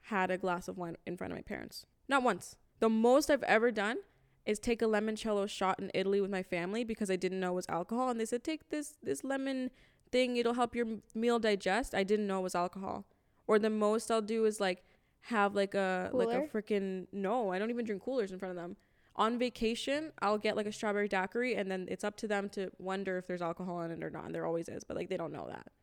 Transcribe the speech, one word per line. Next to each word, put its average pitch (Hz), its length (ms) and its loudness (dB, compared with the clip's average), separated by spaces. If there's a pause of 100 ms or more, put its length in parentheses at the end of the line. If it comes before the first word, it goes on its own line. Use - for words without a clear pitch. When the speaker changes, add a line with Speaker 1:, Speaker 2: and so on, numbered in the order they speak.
Speaker 1:
had 185 300 0
a 185 60 0
glass 180 300 -2
of 185 100 -8
wine 175 280 -8
in 175 100 -6
front 185 160 -8
of - 60 -8
my - 60 -12
parents. - 420 -12 (240)
Not 269 140 4
once. 208 320 0 (240)
The 226 100 4
most 240 400 6
I've 277 140 4
ever 226 280 4
done 220 280 -2 (460)
is 214 140 0
take 233 220 0
a 233 40 2
limoncello 214 640 0
shot 190 300 0
in 196 140 -6
Italy 196 280 2
with 196 100 0
my 185 120 -2
family 185 400 -2
because 220 280 -4
I 185 60 4
didn't 185 220 -2
know 180 120 0
it 180 40 0
was 180 140 -4
alcohol. 226 400 -2
And 233 100 -2
they 220 60 0
said, 240 180 -4
"Take 311 260 -6
this, 302 340 -6
this - 200 -4
lemon 269 480 -2 (400)
thing. 247 260 4
It'll 233 180 2
help 240 200 0
your 233 120 0
m-, 220 160 -8 (100)
meal 233 260 2
digest." 208 560 2
I 196 80 2
didn't 208 240 2
know 190 120 0
it 185 40 -2
was 185 120 -2
alcohol. 190 500 -2 (400)
Or 214 140 6
the 220 100 4
most 214 420 2
I'll 226 100 2
do 220 240 0
is, 214 140 2
like, 185 240 0 (380)
have, 202 340 2
like, 196 180 2
a, 185 400 0
like, 240 160 4
a - 20 0
Speaker 2:
Cooler? 269 160 0
Speaker 1:
freaking, 196 680 -2
no, 202 380 0
I 180 80 -2
don't 214 100 -2
even 240 160 -2
drink 208 180 -4
coolers 240 280 -2
in 185 80 -10
front 185 120 -6
of 180 60 -6
them. 175 180 -8 (400)
On 226 240 2
vacation, 254 720 0 (100)
I'll 208 160 2
get, 214 180 0
like, 214 120 0
a 214 40 -6
strawberry 208 360 0
daiquiri, 202 480 0
and 190 160 -2
then 185 180 -4
it's 185 140 -6
up 208 140 -4
to 220 100 -6
them 202 220 0
to 190 280 -6
wonder 190 400 -4
if 180 80 -6
there's 180 160 -4
alcohol 175 400 -4
in 165 100 -6
it 165 120 -8
or 160 60 -4
not. 156 160 -10
And 165 100 -8
there 165 100 -2
always 170 240 -2
is, - 140 -10
but, - 140 -8
like, 175 120 -6
they 185 80 -2
don't 165 160 -4
know 71 160 -8
that. - 220 -14 (120)